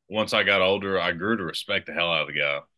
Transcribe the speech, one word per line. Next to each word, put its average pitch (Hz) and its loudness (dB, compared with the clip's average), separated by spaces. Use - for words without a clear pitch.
once 107 -2
I 107 4
got 98 4
older, 95 2
I 87 0
grew 98 -2
to 95 -6
respect 92 -6
the 78 -12
hell 85 0
out 80 2
of 73 -12
the 73 -6
guy, 71 0